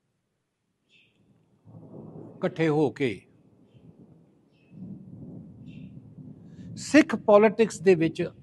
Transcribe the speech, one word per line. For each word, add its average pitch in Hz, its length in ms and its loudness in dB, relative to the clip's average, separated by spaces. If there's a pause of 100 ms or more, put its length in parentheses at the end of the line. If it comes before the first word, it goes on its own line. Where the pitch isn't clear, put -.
(2250)
ਇਕੱਠੇ 175 320 -2
ਹੋ 147 220 2
ਕੇ 107 380 -6 (3500)
ਸਿੱਖ - 400 4
ਪੋਲਿਟਿਕਸ 214 640 4
ਦੇ 185 140 6
ਵਿੱਚ 165 280 0 (200)